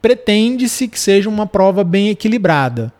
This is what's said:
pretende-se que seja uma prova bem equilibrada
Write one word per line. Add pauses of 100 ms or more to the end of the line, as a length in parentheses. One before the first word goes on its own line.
pretende-se
que
seja
uma
prova
bem
equilibrada